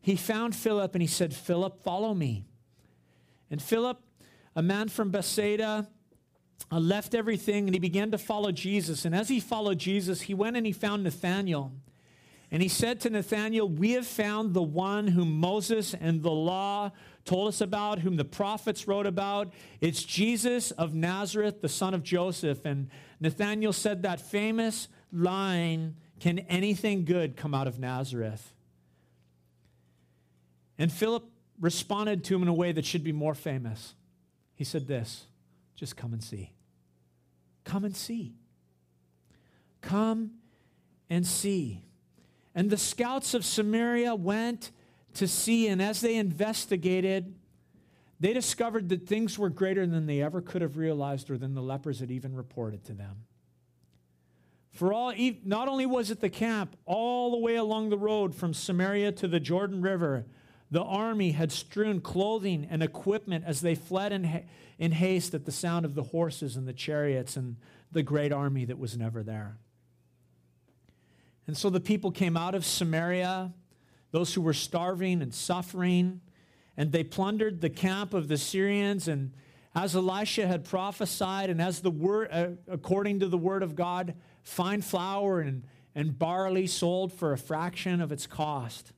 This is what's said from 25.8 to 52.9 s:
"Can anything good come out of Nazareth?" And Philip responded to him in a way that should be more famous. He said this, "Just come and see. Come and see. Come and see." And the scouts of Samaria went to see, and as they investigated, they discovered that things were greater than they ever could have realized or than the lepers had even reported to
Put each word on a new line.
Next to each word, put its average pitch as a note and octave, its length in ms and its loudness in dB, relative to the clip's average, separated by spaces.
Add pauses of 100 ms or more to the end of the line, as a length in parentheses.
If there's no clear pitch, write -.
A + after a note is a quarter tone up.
"Can F3 200 2
anything F#3+ 640 2
good D#3+ 320 2
come D3 180 -4
out C3+ 120 0
of A#2+ 120 -4
Nazareth?" B2+ 760 -6 (2250)
And D#3+ 140 2
Philip A3+ 380 0 (300)
responded G3+ 640 0
to F#3+ 100 0
him F#3 80 2
in F3 60 4
a F3 60 4
way F3 180 2
that D#3 120 -2
should E3 200 -4
be D#3+ 80 -2
more D3+ 220 -2
famous. B2 600 -6 (600)
He C#3+ 100 -6
said C#3+ 220 -4
this, B2 400 -6 (480)
"Just - 220 -12
come A#2 160 -8
and G#2+ 100 -6
see. G2 300 -12 (1120)
Come G3 200 -2
and G3 120 -4
see. A3 400 -8 (1400)
Come A3 580 -2 (720)
and F3 160 2
see." F3 560 -2 (720)
And G3 160 2
the G#3 80 2
scouts B3+ 560 -2
of G#3 100 2
Samaria A#3 720 2
went A3 560 -2 (440)
to F#3+ 140 0
see, A3+ 400 4
and F#3+ 140 2
as G#3 180 0
they A3+ 160 2
investigated, F#3+ 1160 0 (840)
they F#3 140 8
discovered A3+ 560 2
that F3+ 180 2
things G#3+ 320 2
were G3+ 120 4
greater F#3+ 360 4
than E3 200 2
they C#3+ 160 4
ever D#3 180 0
could F3 220 -2
have D3+ 160 -2
realized C#3+ 520 0
or C3+ 60 -2
than C3+ 180 -4
the C3 80 -4
lepers C3+ 380 -4
had B2+ 100 -6
even C3 240 -6
reported A#2 500 -6
to A2+ 100 -12